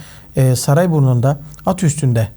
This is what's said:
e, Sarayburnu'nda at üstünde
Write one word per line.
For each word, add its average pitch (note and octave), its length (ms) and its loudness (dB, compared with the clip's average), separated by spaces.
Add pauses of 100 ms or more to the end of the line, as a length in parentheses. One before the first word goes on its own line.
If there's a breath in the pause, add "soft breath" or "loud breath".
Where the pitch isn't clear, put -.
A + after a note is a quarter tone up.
(360 loud breath)
e, C3 200 2
Sarayburnu'nda C#3 840 0 (260 loud breath)
at F#3 180 -2
üstünde B2 540 0